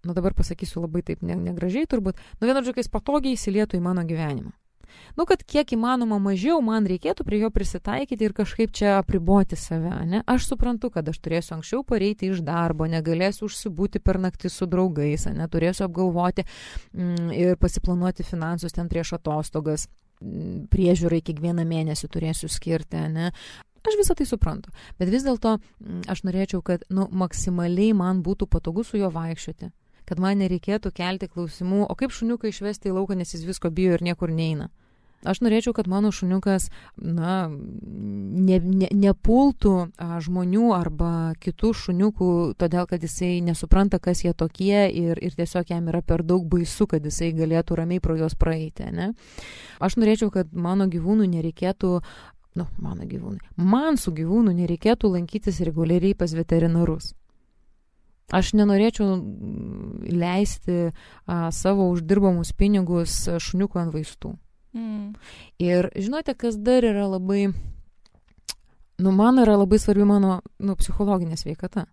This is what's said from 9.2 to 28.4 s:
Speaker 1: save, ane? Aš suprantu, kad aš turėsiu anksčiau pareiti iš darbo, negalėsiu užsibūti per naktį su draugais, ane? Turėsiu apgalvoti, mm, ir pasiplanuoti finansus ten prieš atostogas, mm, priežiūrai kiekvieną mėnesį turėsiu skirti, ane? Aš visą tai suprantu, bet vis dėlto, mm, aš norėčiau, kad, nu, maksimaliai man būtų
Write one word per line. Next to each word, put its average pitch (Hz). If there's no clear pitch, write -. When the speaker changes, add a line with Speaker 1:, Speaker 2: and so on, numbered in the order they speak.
Speaker 1:
save, 165
ane? 170
Aš 247
suprantu, 247
kad 160
aš 160
turėsiu 165
anksčiau 240
pareiti 202
iš 185
darbo, 160
negalėsiu 165
užsibūti 196
per 185
naktį 185
su -
draugais, 160
ane? 156
Turėsiu 175
apgalvoti, 180
mm, 170
ir 175
pasiplanuoti 180
finansus 165
ten 170
prieš 170
atostogas, 151
mm, -
priežiūrai 170
kiekvieną 165
mėnesį 160
turėsiu 160
skirti, 160
ane? 160
Aš 427
visą -
tai 285
suprantu, -
bet 180
vis 262
dėlto, 226
mm, 175
aš -
norėčiau, 190
kad, 175
nu, 190
maksimaliai 180
man 185
būtų 190